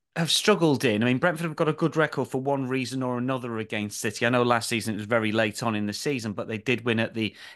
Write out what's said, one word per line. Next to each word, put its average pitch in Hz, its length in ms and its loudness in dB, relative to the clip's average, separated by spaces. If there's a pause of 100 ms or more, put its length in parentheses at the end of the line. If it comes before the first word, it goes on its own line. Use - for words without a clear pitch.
(160)
have 165 140 0
struggled 165 560 4
in. 107 160 4
I 120 60 4
mean, 127 100 4
Brentford 165 300 0
have 156 80 -6
got 160 140 0
a 156 40 -2
good 156 240 0
record 147 300 0
for 131 120 -4
one 135 280 -2
reason 131 340 -2
or 127 160 -2
another 123 400 -4
against 107 420 -4
City. 110 260 -2
I 120 40 4
know 123 140 4
last 120 260 2
season 110 240 0
it 95 40 -4
was 104 100 -8
very 110 240 2
late 110 320 0
on 113 120 0
in 104 120 -2
the 104 60 -4
season, 117 400 -4
but 95 140 -6
they 110 120 -6
did 113 260 -2
win 117 140 2
at 113 160 -2
the 110 200 -2 (200)